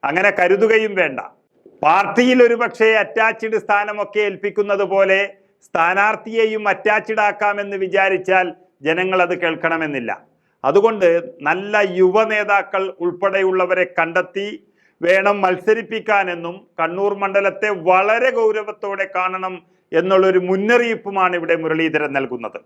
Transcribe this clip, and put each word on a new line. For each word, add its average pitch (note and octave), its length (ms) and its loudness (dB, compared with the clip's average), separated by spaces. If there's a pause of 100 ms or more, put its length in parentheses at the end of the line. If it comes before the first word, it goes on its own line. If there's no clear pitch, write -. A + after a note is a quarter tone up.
അങ്ങനെ F3+ 220 2 (100)
കരുതുകയും G#3 600 2
വേണ്ട. C3+ 180 -2 (680)
പാർട്ടിയിൽ G3+ 600 4
ഒരുപക്ഷെ A#3 420 0 (140)
അറ്റാച്ച്ഡ് A3 640 -2
സ്ഥാനമൊക്കെ G#3 640 -2
ഏൽപ്പിക്കുന്നത് G3+ 640 -2
പോലെ F#3+ 260 4 (500)
സ്ഥാനാർത്ഥിയെയും G#3+ 1040 0
അറ്റാച്ച്ഡ് G#3+ 540 0
ആക്കാമെന്ന് G3+ 580 -2
വിചാരിച്ചാൽ F#3 640 0 (400)
ജനങ്ങൾ F#3 380 0
അത് F3 160 -4
കേൾക്കണമെന്നില്ല. D#3+ 680 -4 (580)
അതുകൊണ്ട് G3+ 380 4 (400)
നല്ല G3+ 340 0 (180)
യുവ F#3 320 4
നേതാക്കൾ G3+ 520 0 (200)
ഉൾപ്പെടെയുള്ളവരെ F#3 840 0 (140)
കണ്ടെത്തി F3+ 480 -2 (580)
വേണം F#3+ 380 2
മത്സരിപ്പിക്കാനെന്നും F#3 1120 -2 (240)
കണ്ണൂർ F#3 420 -2
മണ്ഡലത്തെ G3 480 -2 (200)
വളരെ G#3+ 400 2 (100)
ഗൗരവത്തോടെ G#3 680 -4 (120)
കാണണം F#3 380 -4 (440)
എന്നുള്ളൊരു F#3 400 4 (100)
മുന്നറിയിപ്പുമാണ് G3+ 920 0
ഇവിടെ E3 240 0
മുരളീധരൻ D#3 540 -2
നൽകുന്നത്. A#2+ 480 -8